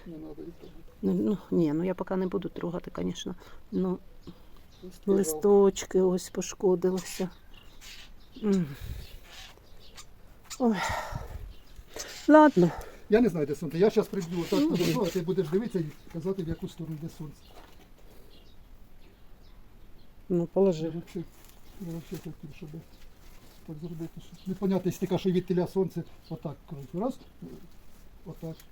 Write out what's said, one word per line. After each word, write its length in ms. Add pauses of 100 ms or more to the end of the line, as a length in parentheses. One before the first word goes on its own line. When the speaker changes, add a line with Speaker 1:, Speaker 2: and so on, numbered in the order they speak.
Speaker 1:
надо 360
її 180
трогати. 220 (200)
Speaker 2:
Ну, 100
ну, 260 (120)
ні, 220
ну 120
я 100
поки 220
не 100
буду 220
трогати, 480
звісно. 380 (380)
Ну, 260 (840)
Speaker 1:
Листки 280
Speaker 2:
листочки 880
ось 300
пошкодилися. 1000 (1120)
М. 240 (1900)
Ой. 180 (1500)
Ладно. 420 (380)
Speaker 1:
Я 120
не 80
знаю, 180
де 80
сонце. 240
Я 120
щас 160
приб'ю 340
отак 200
Speaker 2:
Ну, 100
Speaker 1:
подожду, 300
Speaker 2:
ні. 60
Speaker 1:
а 40
ти 100
будеш 280
дивитися 300
і 340
казати, 300
в 60
яку 200
сторону 340
йде 60 (100)
сонце. 220 (3000)
Speaker 2:
Ну, 180
положи. 380
Speaker 1:
Я 40
взагалі, 360 (560)
я 60
взагалі 240
хотів, 460
щоб... 120 (1000)
Так 140
зробити, 400
щоб 260
не 80
понятно, 300
якщо 160
ти 60
кажеш, 140
що 100
від 160
тіля 200
сонце, 360 (260)
отак, 280 (100)
коротше, 280
раз, 240 (1080)
отак. 300 (160)